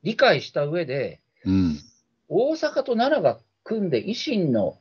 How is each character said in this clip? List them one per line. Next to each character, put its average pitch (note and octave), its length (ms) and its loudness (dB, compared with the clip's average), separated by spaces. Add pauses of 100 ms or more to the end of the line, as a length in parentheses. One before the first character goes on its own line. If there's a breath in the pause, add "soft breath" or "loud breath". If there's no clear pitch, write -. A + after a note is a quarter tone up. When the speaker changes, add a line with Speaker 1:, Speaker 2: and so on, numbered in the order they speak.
Speaker 1:
理 A3 140 -4
解 F#3 240 6
し - 100 -14
た D3 140 -2
上 E3 200 -4
で、 B2+ 360 -6 (240)
Speaker 2:
う F#2+ 80 0
ん。 E2+ 260 2 (500)
Speaker 1:
大 B3 260 0
阪 D4 280 -2
と C4 140 -2
奈 C4 160 2
良 C#4 100 0
が A#2+ 160 2 (240)
組 A3 200 -4
ん F3 80 -2
で - 140 0
維 G#3+ 100 -4
新 G3+ 380 0
の G#2 280 0